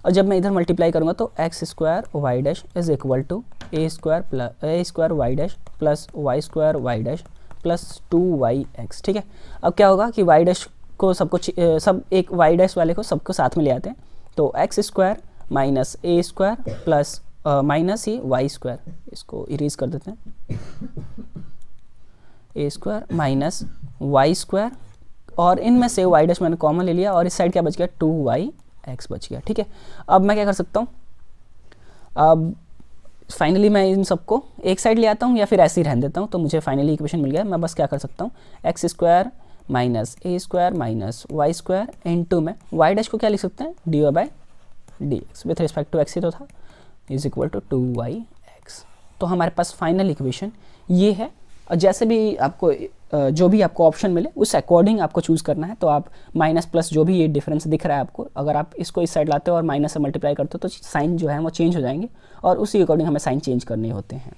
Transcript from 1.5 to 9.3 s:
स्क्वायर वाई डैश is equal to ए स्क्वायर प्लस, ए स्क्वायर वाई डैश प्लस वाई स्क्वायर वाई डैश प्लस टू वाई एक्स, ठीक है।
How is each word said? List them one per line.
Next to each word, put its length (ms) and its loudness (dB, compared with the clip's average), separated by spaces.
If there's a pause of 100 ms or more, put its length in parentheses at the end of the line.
स्क्वायर 380 -2 (120)
वाई 280 -2
डैश 220 -4 (120)
is 200 -2
equal 360 -2
to 100 -6 (320)
ए 140 0
स्क्वायर 340 -2
प्लस, 420 -4
ए 200 0
स्क्वायर 280 0
वाई 220 0
डैश 220 -2 (220)
प्लस 360 0
वाई 260 0
स्क्वायर 360 0
वाई 260 -2
डैश 220 -4 (380)
प्लस 480 -4
टू 260 4
वाई 300 0 (140)
एक्स, 220 -10
ठीक 140 0
है। 80 -6 (400)